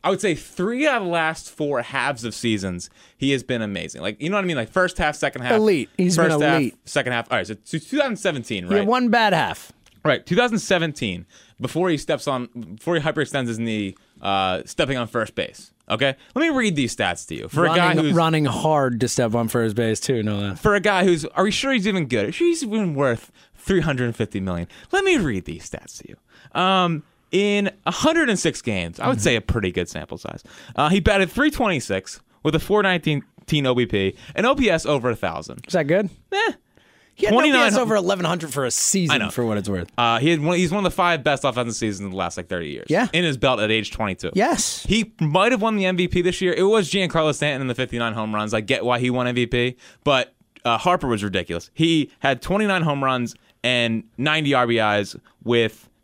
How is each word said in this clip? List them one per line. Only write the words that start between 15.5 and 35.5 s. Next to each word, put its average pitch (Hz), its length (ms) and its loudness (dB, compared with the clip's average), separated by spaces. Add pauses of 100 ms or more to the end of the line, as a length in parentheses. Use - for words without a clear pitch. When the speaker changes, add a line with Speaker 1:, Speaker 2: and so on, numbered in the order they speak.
Speaker 1:
Okay? 135 260 0 (200)
Let 254 60 0
me 330 140 2
read 220 200 0
these 127 200 -2
stats 87 340 -2
to 80 60 -8
you. 57 120 -10
For 110 160 2
Speaker 2:
Running, 160 100 4
Speaker 1:
a 175 220 4
guy 156 80 4
who's 160 100 2
Speaker 2:
running 160 320 4
hard 135 540 2
to 123 80 2
step 117 260 0
on 117 140 2
first 113 280 0
base, 113 240 0
too, 123 220 0
no 104 160 0
less. 101 240 -4
Speaker 1:
For 208 140 4
a 202 40 2
guy 190 240 2
who's, 170 220 2
are - 200 0
we 208 60 0
sure 269 220 -2
he's 208 140 0
even 190 200 0
good? 110 180 2
Are - 20 -2
we 156 40 -4
sure 339 160 0
he's 330 160 0
even 208 300 -2
worth 135 380 0 (240)
three 190 260 0
hundred 123 340 0
fifty 104 240 -4
million? 90 280 -4 (240)
Let 392 120 0
me 370 140 2
read 120 280 -2
these 80 220 -12
stats - 360 -14
to - 60 -18
you. - 520 -10
Um, 180 400 2 (340)
in 202 340 2 (160)
a 170 60 0
hundred 320 380 2
and 196 100 0
six - 220 -2
games, 90 360 -4
I - 120 -4
would 127 80 0
Speaker 2:
Mm-hmm. 101 60 -4
Speaker 1:
say 123 120 4
a 107 60 0
pretty 101 320 -2
good 90 160 -2
sample 76 280 -10
size, - 240 -12 (360)
uh, 147 100 2
he 190 140 4
batted 196 280 4
three 285 220 2
twenty-six 143 720 -2 (220)
with 160 120 0
a 156 40 4
four 208 220 2
nineteen 165 420 0 (420)
O 127 100 4
P 123 920 0
S 165 160 0
over 127 240 0
a 113 80 -2
thousand. - 500 -6